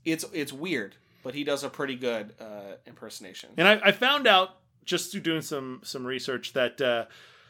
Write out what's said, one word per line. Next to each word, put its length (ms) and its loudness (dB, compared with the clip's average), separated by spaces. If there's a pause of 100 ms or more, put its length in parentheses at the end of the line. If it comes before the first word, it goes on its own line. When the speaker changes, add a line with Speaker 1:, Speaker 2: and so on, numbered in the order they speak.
Speaker 1:
It's, 300 -2
it's 180 -4
weird, 440 -4 (280)
but 120 -10
he 100 -4
does 180 0
a 60 -6
pretty 260 -4
good, 460 -4
uh, 340 -14 (100)
impersonation. 720 -16
Speaker 2:
And 100 6
I, 180 8
I 80 10
found 340 2
out 300 6 (260)
just 280 -2
through 100 -8
doing 200 -2
some, 420 -8
some 220 -10
research 480 -6
that, 280 0
uh, 240 2 (440)